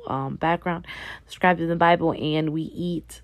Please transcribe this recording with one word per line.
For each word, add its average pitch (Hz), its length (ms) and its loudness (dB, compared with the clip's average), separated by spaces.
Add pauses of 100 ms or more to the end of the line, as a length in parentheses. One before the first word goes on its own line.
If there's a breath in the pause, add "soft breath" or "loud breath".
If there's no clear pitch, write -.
um, 135 300 -4
background. 170 500 -2 (400 loud breath)
Described 180 340 2
in 165 100 -2
the 170 60 0
Bible, 170 380 4
and 156 360 0
we 160 140 -2
eat 170 600 -6